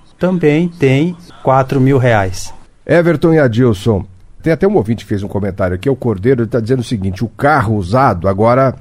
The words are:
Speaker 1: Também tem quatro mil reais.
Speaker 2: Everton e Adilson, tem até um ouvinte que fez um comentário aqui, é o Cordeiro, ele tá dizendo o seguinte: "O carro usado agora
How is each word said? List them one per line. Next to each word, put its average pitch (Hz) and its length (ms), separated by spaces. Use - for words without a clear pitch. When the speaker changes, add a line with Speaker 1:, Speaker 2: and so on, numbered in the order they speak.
Speaker 1:
Também 170 520
tem 165 480
quatro 135 380
mil 135 180
reais. 107 560
Speaker 2:
Everton 165 480
e 160 60
Adilson, 117 680
tem 160 120
até 190 160
um 208 80
ouvinte 113 280
que - 40
fez 101 160
um 95 40
comentário 95 460
aqui, 95 140
é 139 40
o - 40
Cordeiro, 117 460
ele 107 60
tá 127 120
dizendo 123 200
o 113 40
seguinte: 95 400
"O 107 40
carro 127 460
usado 101 540
agora 120 520